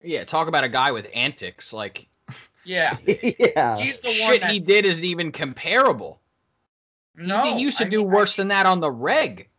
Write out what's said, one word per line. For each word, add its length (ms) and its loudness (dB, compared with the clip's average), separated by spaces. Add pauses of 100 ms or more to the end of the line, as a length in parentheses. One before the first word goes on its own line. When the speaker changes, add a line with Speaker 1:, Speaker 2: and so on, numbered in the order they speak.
Speaker 1:
Yeah, 220 -6
talk 240 -2
about 160 0
a 60 -2
guy 220 0
with 220 -8
antics. 600 -6
Like, 340 -12 (560)
Speaker 2:
Yeah. 380 -2
Speaker 3:
<laughs> 40 -8
Yeah. 720 0
Speaker 2:
He's 220 -4
the 100 -6
one 60 -2
Speaker 1:
shit 260 2
Speaker 2:
that 100 0
Speaker 1:
he 80 0
did 260 4
isn't 200 0
even 260 -4
comparable. 880 -2 (960)
He, 80 -12
Speaker 2:
No, 160 0
Speaker 1:
he 200 0
used 180 -2
to 60 2
Speaker 2:
I 40 -6
Speaker 1:
do 100 0
Speaker 2:
mean, 80 0
I 80 2
Speaker 1:
worse 220 4
Speaker 2:
mean, 100 -2
Speaker 1:
than 100 0
that 80 4
on 140 6
the 120 -2
reg. 680 -2